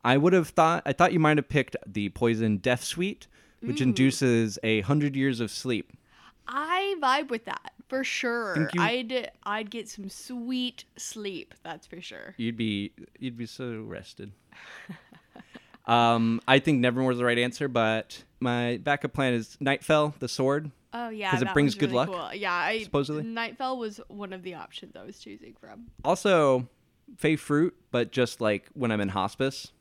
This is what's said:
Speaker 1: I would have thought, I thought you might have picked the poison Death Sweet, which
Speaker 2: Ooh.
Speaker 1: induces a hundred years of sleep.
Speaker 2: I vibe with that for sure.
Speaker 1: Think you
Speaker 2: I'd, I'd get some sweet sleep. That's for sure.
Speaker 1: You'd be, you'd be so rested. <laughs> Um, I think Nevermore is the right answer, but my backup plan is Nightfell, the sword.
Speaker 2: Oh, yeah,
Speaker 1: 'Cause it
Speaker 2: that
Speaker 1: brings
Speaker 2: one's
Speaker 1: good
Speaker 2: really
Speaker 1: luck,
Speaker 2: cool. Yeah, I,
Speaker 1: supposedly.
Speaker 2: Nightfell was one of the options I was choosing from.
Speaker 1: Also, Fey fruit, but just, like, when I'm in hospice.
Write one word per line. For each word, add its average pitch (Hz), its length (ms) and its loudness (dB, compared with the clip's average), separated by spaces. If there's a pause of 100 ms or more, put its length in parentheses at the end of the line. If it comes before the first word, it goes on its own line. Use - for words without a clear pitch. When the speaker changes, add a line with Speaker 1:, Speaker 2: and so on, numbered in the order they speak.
Speaker 1:
I 123 140 6
would 175 160 6
have 170 140 4
thought, 165 360 4
I 139 80 -2
thought 175 200 4
you 175 80 4
might 151 180 6
have 139 100 -2
picked - 280 0 (100)
the 104 240 -4
poison 110 480 2
Death 123 260 0
Sweet, - 420 -6 (340)
which 277 200 -4
Speaker 2:
Ooh. 135 40 2
Speaker 1:
induces 120 760 2
a 110 200 2
hundred 143 340 0
years 135 240 0
of 110 100 -4
sleep. - 420 -4 (540)
Speaker 2:
I 359 540 -4
vibe 277 300 0
with 226 160 -6
that - 260 -10 (160)
for 262 160 -2
sure. 233 500 -2
Speaker 1:
Think 156 200 0
you 175 80 2
Speaker 2:
I'd, 240 480 -2 (140)
I'd 208 260 -6
get 226 180 -10
some 190 220 -14
sweet 247 760 -8 (140)
sleep. 202 640 -10
That's 160 240 -14
for 170 160 -16
sure. - 340 -16
Speaker 1:
You'd 117 220 -4
be, 104 340 -2 (260)
you'd 120 200 -10
be 117 80 -8
so 120 360 -10
rested. 101 500 -14 (540)
<laughs> 175 80 -14 (920)
Um, 117 600 4
I 135 120 8
think 139 200 2
Nevermore 123 320 2
is 120 60 -2
the 123 80 0
right 120 120 2
answer, 123 300 -2
but 110 560 0 (160)
my 120 380 0
backup 143 340 -2
plan 131 220 2
is 113 260 -4
Nightfell, 151 580 2
the 127 100 -6
sword. 143 420 0 (240)
Speaker 2:
Oh, 233 160 -8
yeah, 208 200 -4
Speaker 1:
'Cause 156 120 2
it - 40 2
Speaker 2:
that 190 80 -4
Speaker 1:
brings 143 200 4
Speaker 2:
one's - 60 -6
Speaker 1:
good 135 120 2
Speaker 2:
really 127 140 2
Speaker 1:
luck, 175 240 -8
Speaker 2:
cool. - 40 -10
Yeah, 190 200 -2
I, 175 300 0
Speaker 1:
supposedly. 151 400 -2
Speaker 2:
Nightfell 233 520 -6
was 220 320 -8
one 202 240 -12
of 185 100 -14
the 180 120 -12
options - 420 -16
I 92 80 -16
was 185 140 -18
choosing - 420 -20
from. - 300 -20 (120)
Speaker 1:
Also, 139 680 4 (500)
Fey 160 180 2
fruit, 151 400 2 (140)
but 120 220 0
just, 123 280 0
like, 107 320 0
when 123 180 -2
I'm 104 120 2
in 98 80 0
hospice. 101 720 -2